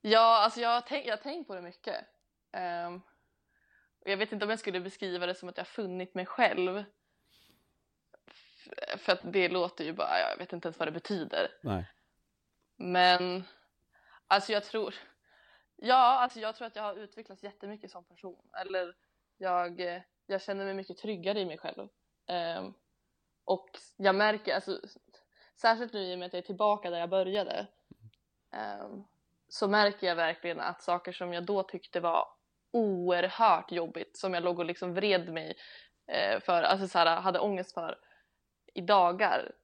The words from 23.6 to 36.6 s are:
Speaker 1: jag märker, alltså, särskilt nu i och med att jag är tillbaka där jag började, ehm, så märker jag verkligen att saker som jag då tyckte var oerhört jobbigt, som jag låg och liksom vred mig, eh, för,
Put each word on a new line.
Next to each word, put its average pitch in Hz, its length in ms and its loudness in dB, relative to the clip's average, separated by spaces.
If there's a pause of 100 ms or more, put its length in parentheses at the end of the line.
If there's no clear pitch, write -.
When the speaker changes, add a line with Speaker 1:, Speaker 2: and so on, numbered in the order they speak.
Speaker 1:
jag 196 180 6
märker, 214 400 2
alltså, 196 240 -6 (760)
särskilt 226 380 2
nu 208 60 -6
i 180 160 -6
och 180 40 -8
med 180 60 -6
att 180 80 -10
jag 180 80 -4
är - 40 -18
tillbaka 208 440 0
där 170 100 -4
jag 170 100 -4
började, 190 580 0 (840)
ehm, 107 520 -10 (460)
så - 180 -2
märker 202 400 4
jag 175 80 0
verkligen 170 440 -2
att - 220 -6
saker 175 300 -4
som 175 220 -8
jag 175 120 -6
då 196 180 0
tyckte - 360 -8
var 170 280 2 (440)
oerhört 180 1000 2
jobbigt, 170 460 -6
som 185 160 -4
jag 175 100 -2
låg 175 160 0
och 170 60 0
liksom 175 280 -6
vred 185 400 0
mig, 160 220 -8 (520)
eh, 104 320 2
för, 170 240 2